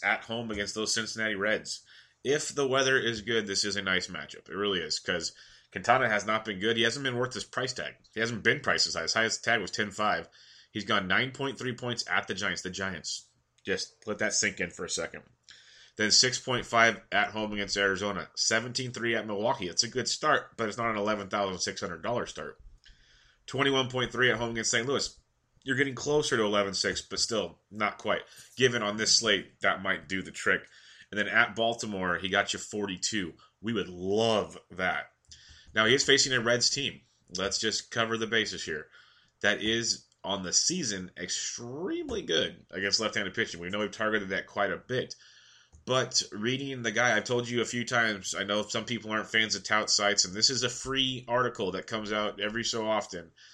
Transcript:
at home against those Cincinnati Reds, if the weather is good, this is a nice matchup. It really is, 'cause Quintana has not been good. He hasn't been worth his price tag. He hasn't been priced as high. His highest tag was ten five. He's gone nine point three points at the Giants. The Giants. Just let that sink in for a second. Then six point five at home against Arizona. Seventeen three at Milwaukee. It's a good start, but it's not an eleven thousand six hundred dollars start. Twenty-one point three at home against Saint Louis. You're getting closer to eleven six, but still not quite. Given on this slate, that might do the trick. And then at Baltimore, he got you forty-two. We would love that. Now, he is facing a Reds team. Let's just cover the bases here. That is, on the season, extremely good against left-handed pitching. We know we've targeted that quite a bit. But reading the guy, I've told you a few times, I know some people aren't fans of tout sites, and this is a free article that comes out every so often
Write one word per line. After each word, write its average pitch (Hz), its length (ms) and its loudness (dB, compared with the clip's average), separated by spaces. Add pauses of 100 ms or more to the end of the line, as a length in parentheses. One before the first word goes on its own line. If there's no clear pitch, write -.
at 107 220 0
home 117 260 -4
against 101 240 -4
those 107 180 -2
Cincinnati 110 400 -2
Reds, 101 480 -2 (440)
if 147 280 0
the 139 140 0
weather 131 300 4
is 113 240 0
good, 110 260 0
this 98 160 0
is 101 140 -2
a 101 40 -4
nice 92 260 0
matchup. 78 420 -12
It 85 60 -8
really 98 240 0
is, - 200 -4
'cause 87 320 -2 (400)
Quintana 117 380 2
has 104 160 0
not 107 180 0
been 101 160 -6
good. 113 160 2
He 113 80 2
hasn't 131 200 0
been 123 120 -2
worth 123 180 -2
his 101 100 -6
price 127 280 -4
tag. 73 220 -8 (200)
He 107 60 -4
hasn't 117 240 -2
been 117 180 4
priced 82 260 2
as 80 80 -4
high. 82 80 -4
His 80 100 -2
highest 113 300 0
tag 117 180 2
was 87 100 -6
ten 104 200 -2
five. 98 360 0 (440)
He's 101 140 -6
gone 101 220 2
nine 113 240 2
point 135 260 -6
three 123 160 -4
points 120 360 -4
at 95 180 2
the 110 60 -2
Giants. 92 300 -2
The 92 60 -4
Giants. 92 580 -6 (380)
Just - 280 -2 (140)
let 101 120 -2
that 107 140 0
sink 101 260 0
in 90 120 -4
for 90 140 -10
a 82 40 -6
second. - 340 -6 (760)
Then 107 140 2
six 123 280 6
point 123 260 -2
five 113 360 6 (100)
at 101 180 4
home 107 240 -4
against 101 240 -4
Arizona. 98 580 0
Seventeen 120 560 0
three 117 240 -2
at 107 120 -2
Milwaukee. 104 400 0
It's 85 160 0
a 120 40 -4
good 113 200 -4
start, - 500 0
but 113 100 0
it's 104 100 -6
not 117 140 0
an 107 60 -2
eleven 104 320 0
thousand 98 300 0
six 95 220 -4
hundred 85 200 -6
dollars 104 300 -2
start. 78 280 -10 (840)
Twenty-one 131 440 2
point 123 220 -2
three 123 200 4
at 110 60 2
home 117 140 -2
against 113 200 -2
Saint 120 160 2
Louis. 127 280 0 (480)
You're 131 140 0
getting 135 180 2
closer 147 420 2
to 110 60 4
eleven 101 300 2
six, 95 280 0
but - 180 -8
still 92 400 -2 (100)
not 104 280 -2
quite. 98 240 0 (340)
Given 120 260 4
on 104 160 0
this 107 180 4
slate, 104 460 2
that 95 220 2
might 87 240 -2
do 92 140 -2
the 80 100 -10
trick. 92 300 2 (500)
And 101 80 -4
then 101 80 0
at 104 280 2
Baltimore, 110 600 0
he 95 120 -4
got 98 240 2
you 95 60 -6
forty-two. 101 760 -4 (280)
We 110 120 -2
would 90 160 -2
love 98 680 0 (140)
that. 87 400 -2 (600)
Now, 110 120 4
he 117 80 6
is 139 120 4
facing 139 260 6
a 127 80 2
Reds 120 300 2
team. 131 320 -4 (360)
Let's 95 200 0
just - 340 -2
cover 113 260 0
the 110 100 -2
bases 104 360 0
here. 78 240 -8 (540)
That 101 200 2
is, 113 440 -2 (180)
on 95 180 -4
the 87 120 -6
season, 107 640 0
extremely 180 1040 -6
good - 500 0
against 95 300 0
left-handed 101 320 -2
pitching. 101 260 -4
We 87 100 -8
know 104 100 -2
we've 101 120 -2
targeted 107 380 -2
that 92 180 -2
quite 101 240 0
a 85 60 -4
bit. - 380 -6 (720)
But 123 460 0
reading 127 500 -4
the 113 100 0
guy, 117 240 4
I've 107 100 2
told 120 240 0
you 120 120 2
a 107 40 2
few 120 180 -2
times, 113 500 0
I 95 120 -2
know 104 180 2
some 110 220 -4
people 110 260 -6
aren't 107 160 -2
fans 110 280 2
of 95 80 -6
tout 107 260 2
sites, 104 340 4
and 90 100 -4
this 110 160 4
is 120 140 -2
a 123 60 2
free 131 580 -2
article 120 460 0
that 90 140 -6
comes 107 260 -4
out 104 260 0
every 107 240 -2
so 110 240 -2
often 92 440 -2 (220)